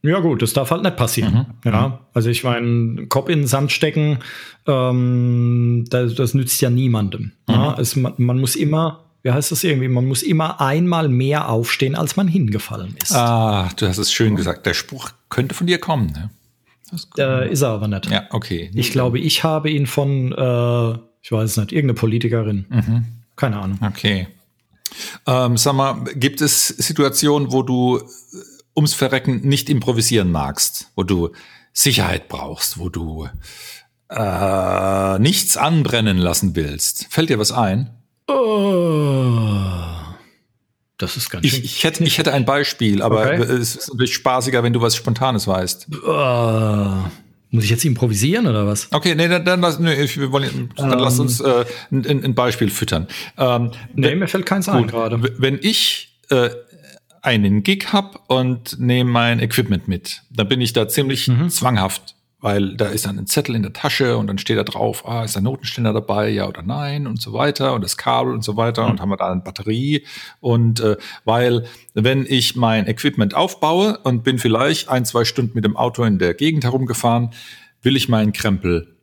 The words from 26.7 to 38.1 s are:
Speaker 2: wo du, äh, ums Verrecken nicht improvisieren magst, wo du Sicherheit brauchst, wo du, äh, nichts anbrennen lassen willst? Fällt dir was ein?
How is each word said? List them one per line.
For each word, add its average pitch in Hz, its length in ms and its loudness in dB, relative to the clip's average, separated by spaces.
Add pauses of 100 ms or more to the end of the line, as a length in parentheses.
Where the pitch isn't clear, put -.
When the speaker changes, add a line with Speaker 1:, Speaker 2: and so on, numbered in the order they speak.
Speaker 2:
wo 131 100 4
du, 127 360 2
äh, - 20 -2 (760)
ums 147 180 4
Verrecken 131 520 0
nicht 139 240 0
improvisieren 113 640 2
magst, - 640 -4
wo 98 60 -2
du 90 280 0 (440)
Sicherheit 95 540 0
brauchst, 71 500 -8
wo 87 120 -6
du, 80 360 -8 (840)
äh, 95 1080 0
nichts 147 380 2
anbrennen 120 600 2
lassen 87 380 0
willst? 73 540 -4
Fällt 165 200 0
dir 117 80 2
was 104 140 0
ein? 113 380 0 (380)